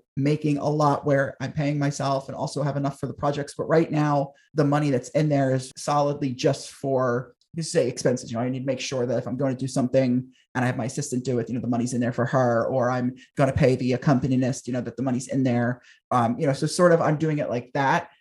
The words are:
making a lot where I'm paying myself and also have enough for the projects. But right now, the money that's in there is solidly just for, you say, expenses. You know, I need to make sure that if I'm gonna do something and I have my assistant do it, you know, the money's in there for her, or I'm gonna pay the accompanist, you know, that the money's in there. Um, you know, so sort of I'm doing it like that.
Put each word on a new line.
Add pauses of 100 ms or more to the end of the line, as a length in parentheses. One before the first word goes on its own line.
(180)
making
a
lot
where
I'm
paying
myself
and
also
have
enough
for
the
projects.
But
right
now, (200)
the
money
that's
in
there
is
solidly
just
for, (200)
you
say,
expenses.
You
know,
I
need
to
make
sure
that
if
I'm
gonna
do
something (260)
and
I
have
my
assistant
do
it,
you
know,
the
money's
in
there
for
her,
or
I'm (220)
gonna
pay
the
accompanist,
you
know,
that
the
money's
in
there. (300)
Um,
you
know,
so
sort
of
I'm
doing
it
like
that. (120)